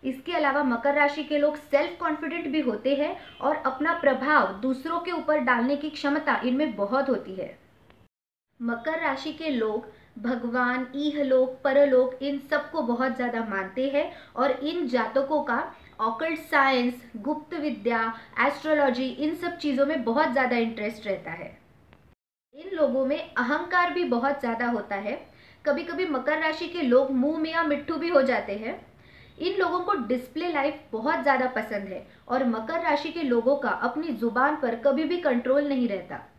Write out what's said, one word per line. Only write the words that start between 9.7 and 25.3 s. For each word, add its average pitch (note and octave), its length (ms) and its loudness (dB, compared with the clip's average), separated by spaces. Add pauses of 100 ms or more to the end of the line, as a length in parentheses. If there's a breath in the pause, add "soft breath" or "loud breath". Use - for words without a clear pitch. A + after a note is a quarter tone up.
भगवान, B3 720 -2
इहलोक, C4+ 680 2
परलोक C4 600 4
इन C#4+ 160 -2 (100)
सबको D4+ 320 -2
बहुत A#3+ 340 0
ज़्यादा A3+ 300 -2
मानते G3+ 440 -4
हैं C#4+ 240 0 (220 loud breath)
और C4+ 160 2
इन D4+ 360 -2
जातकों C4+ 560 0
का B3 320 -2 (240 loud breath)
occult D#4 400 -2
science, C4 760 2
गुप्त D4+ 380 -4
विद्या, A3+ 680 -2 (200 loud breath)
एस्ट्रोलॉजी C#4 680 2
इन C#4+ 280 -2
सब F4 220 -6
चीज़ों C#4 280 2
में D4 180 -2
बहुत B3+ 280 2
ज़्यादा B3 260 2
interest A3+ 500 -4
रहता F#3+ 240 -4
है। E3+ 260 -12 (1000)
इन E4 140 -14
लोगों C4+ 360 2
में D#4 280 -4
अहंकार F4 600 0
भी F4 100 0
बहुत C4 360 0
ज़्यादा A#3 280 -2
होता G#3 280 -4
है। A3 320 -8 (380 loud breath)